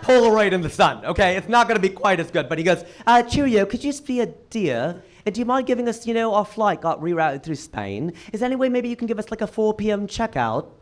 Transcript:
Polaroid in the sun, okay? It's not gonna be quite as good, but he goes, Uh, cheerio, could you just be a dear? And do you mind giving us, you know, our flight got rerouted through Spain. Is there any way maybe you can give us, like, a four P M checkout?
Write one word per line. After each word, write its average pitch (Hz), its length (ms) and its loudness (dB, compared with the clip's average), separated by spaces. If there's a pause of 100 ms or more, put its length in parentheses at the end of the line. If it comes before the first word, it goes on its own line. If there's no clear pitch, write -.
Polaroid 220 500 6
in 185 100 0
the 160 80 -4
sun, 135 360 0
okay? 180 300 2
It's 190 140 -6
not 233 180 4
gonna 220 120 2
be 190 100 2
quite 190 300 0
as 165 120 -4
good, 156 180 -2
but 165 80 -2
he 165 60 -4
goes, 175 200 2 (240)
Uh, 240 160 6
cheerio, 240 420 2
could 233 180 -6
you 285 80 -2
just 277 140 -8
be 247 160 -4
a 226 60 0
dear? 160 760 -4 (240)
And 214 80 -2
do 214 60 -8
you 240 60 -2
mind 247 200 0
giving 247 220 0
us, 233 180 -6
you 233 80 -4
know, 226 220 0
our 208 100 2
flight 202 360 -2
got 156 200 -2
rerouted 160 420 -2
through 160 120 -6
Spain. 110 580 -8 (180)
Is 208 100 -6
there 247 60 -2
any 254 80 -2
way 262 140 0
maybe 247 200 -2
you 240 60 -6
can 240 120 -8
give 220 100 -4
us, 214 140 -8
like, 220 100 -8
a 214 60 -4
four 214 260 0
P 214 160 -4
M 208 180 -2
checkout? 127 600 -4 (140)